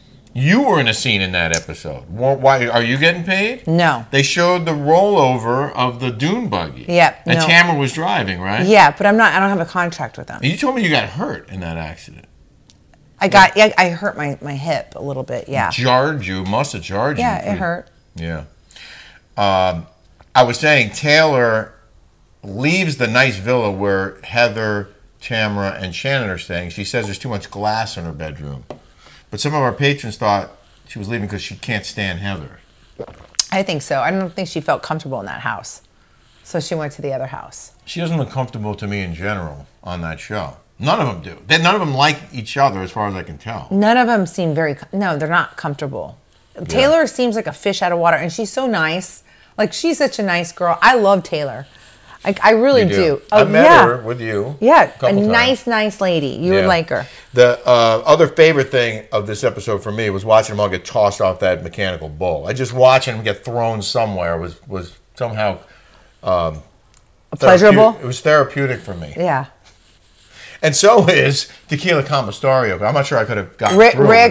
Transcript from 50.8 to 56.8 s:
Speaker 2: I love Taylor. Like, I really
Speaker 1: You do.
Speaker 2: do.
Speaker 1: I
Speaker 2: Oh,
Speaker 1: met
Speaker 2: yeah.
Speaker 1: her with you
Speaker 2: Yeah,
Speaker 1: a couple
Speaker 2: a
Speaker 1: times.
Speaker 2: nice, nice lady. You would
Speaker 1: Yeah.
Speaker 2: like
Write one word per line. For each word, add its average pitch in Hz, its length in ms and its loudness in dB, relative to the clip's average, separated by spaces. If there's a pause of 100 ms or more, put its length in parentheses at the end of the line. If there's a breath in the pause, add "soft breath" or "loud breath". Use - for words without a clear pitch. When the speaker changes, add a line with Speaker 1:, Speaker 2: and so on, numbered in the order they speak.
Speaker 2:
I 247 140 6
love 196 280 4
Taylor. 139 420 -6 (600 loud breath)
Like, 202 180 -4
I 214 80 6
really 240 320 4
Speaker 1:
You 170 60 2
do. 196 60 0
Speaker 2:
do. 160 260 2 (100)
Speaker 1:
I 214 100 6
Speaker 2:
Oh, 208 40 6
Speaker 1:
met 208 200 6
Speaker 2:
yeah. 320 200 8
Speaker 1:
her 123 120 2
with 120 240 -8
you 110 400 -4
Speaker 2:
Yeah, 262 220 6
Speaker 1:
a 139 40 2
couple - 220 -2
Speaker 2:
a 196 40 2
Speaker 1:
times. 202 140 2
Speaker 2:
nice, 240 400 0
nice 214 340 -2
lady. 170 260 0
You 175 260 -2
would 196 80 4
Speaker 1:
Yeah. 185 60 0
Speaker 2:
like 170 220 0